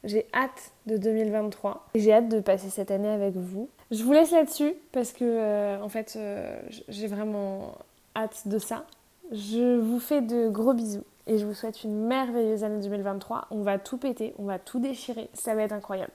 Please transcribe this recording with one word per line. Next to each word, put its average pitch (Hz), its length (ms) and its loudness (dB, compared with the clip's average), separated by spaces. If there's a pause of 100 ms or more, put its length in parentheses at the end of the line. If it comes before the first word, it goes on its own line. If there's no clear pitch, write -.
J'ai 214 300 0
hâte 262 380 -2 (160)
de 220 100 0
deux 208 140 2
mille 220 200 2
vingt-trois. 214 640 -4
Et 220 80 4
j'ai 214 100 8
hâte 233 160 8
de 220 140 2
passer 190 280 2
cette 196 220 -4
année 202 180 0
avec 202 260 0
vous. 190 340 -6 (220)
Je 220 120 -2
vous 247 80 4
laisse 320 200 8
là-dessus 311 420 4 (180)
parce 240 220 -2
que, - 100 -4
euh, 208 580 0
en 214 60 -8
fait, 220 300 -8
euh, 202 420 -8 (100)
j-, 220 200 -16
j'ai 208 180 -6
vraiment 202 680 -4 (380)
hâte 220 320 -6
de 202 140 0
ça. - 240 -6 (480)
Je 233 460 2
vous 233 220 2
fais 294 220 2
de 226 280 2
gros 226 240 4
bisous 214 300 -2 (220)
et 220 120 2
je 208 80 2
vous 208 80 -4
souhaite 220 300 -8
une 214 220 -2
merveilleuse 233 580 0
année 214 180 -2
deux 202 80 -4
mille 202 120 -2
vingt-trois. 196 500 -6
On 214 100 -4
va 196 180 2
tout 247 180 -8
péter, 247 420 -4
on 208 40 -8
va 196 160 -4
tout - 200 -6
déchirer. 240 540 -6
Ça 226 220 -2
va 214 80 2
être 214 100 -2
incroyable. 196 420 -6